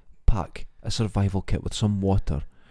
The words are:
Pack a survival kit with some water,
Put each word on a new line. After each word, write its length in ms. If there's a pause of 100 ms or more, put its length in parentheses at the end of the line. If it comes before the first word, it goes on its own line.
(260)
Pack 400 (180)
a 80
survival 500
kit 220
with 100
some 280
water, 420 (280)